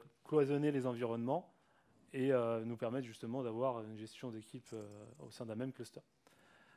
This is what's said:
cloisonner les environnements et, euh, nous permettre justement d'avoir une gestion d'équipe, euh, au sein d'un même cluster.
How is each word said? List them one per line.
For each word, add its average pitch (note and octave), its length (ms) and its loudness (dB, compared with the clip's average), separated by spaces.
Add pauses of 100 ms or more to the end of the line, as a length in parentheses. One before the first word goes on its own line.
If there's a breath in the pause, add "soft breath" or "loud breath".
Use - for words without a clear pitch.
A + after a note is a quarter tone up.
(240)
cloisonner D3 480 4
les C3 140 2
environnements A#2+ 640 0 (640 soft breath)
et, C3+ 180 4
euh, A#2 320 4
nous A#2 140 -4
permettre B2 300 -2
justement A#2 340 -6
d'avoir A#2+ 400 0
une G#2+ 160 -8
gestion A2 320 -10
d'équipe, A2 440 -12
euh, G#2+ 120 -8 (400)
au A2+ 60 -14
sein A#2 160 -10
d'un A2 80 -4
même B2+ 180 -4
cluster. - 280 -14 (760 loud breath)